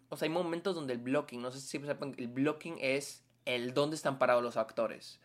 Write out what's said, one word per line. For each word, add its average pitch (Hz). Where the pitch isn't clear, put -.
o 151
sea, 165
hay 156
momentos 170
donde 143
el 120
blocking, 127
no 127
sé 135
si 139
sepan, 143
el 123
blocking 151
es 135
el 123
dónde 147
están 139
parados 123
los 120
actores. -